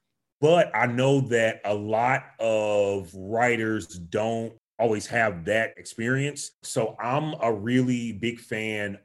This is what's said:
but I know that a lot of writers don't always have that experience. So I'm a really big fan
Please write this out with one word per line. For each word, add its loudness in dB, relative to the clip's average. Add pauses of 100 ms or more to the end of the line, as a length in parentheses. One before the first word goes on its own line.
(420)
but 4
I 2
know 4
that 2
a 0
lot 0 (160)
of 0
writers 0
don't -4 (240)
always 0
have 0
that 0
experience. -4 (100)
So -4
I'm -2
a 2
really 0
big -6
fan -6